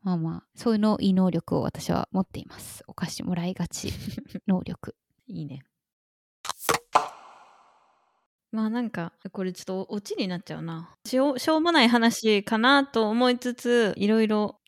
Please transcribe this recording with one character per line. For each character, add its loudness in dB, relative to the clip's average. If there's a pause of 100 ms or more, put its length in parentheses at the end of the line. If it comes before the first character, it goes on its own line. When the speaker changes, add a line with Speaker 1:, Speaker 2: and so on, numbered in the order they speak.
Speaker 1:
ま -2
あ 0
ま -4
あ、 -18 (120)
そ 0
う 2
い 2
う 0
の、 2
い 2
い 4
能 4
力 -2
を 0
私 -6
は -2
持 -2
っ -2
て -12
い -16
ま -20
す。 -18
お -20
菓 -6
子 -10
も -4
ら -4
い -6
が -4
ち -8 (260)
Speaker 2:
<laughs> -10
Speaker 1:
能 2
力。 -12 (320)
Speaker 2:
い -10
い -10
ね。 -14 (3000)
ま -2
あ 0
な -2
ん -4
か、 -8 (180)
こ -6
れ -4
ち -14
ょ -16
っ -16
と -6
オ -6
チ -10
に -4
な -6
っ -12
ち -14
ゃ -10
う -10
な。 -12 (120)
し 0
ょ 4
う、 -6
し -2
ょ 4
う 2
も 2
な 6
い 6
話 4
か 0
な 6
と 0
思 4
い 0
つ -4
つ、 2
い 0
ろ 4
い 4
ろ -2